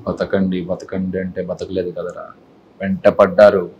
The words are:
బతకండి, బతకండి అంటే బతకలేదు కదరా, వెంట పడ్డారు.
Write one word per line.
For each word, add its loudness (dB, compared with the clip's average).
బతకండి, -2
బతకండి -6
అంటే -8
బతకలేదు -6
కదరా, -12
వెంట 0
పడ్డారు. 6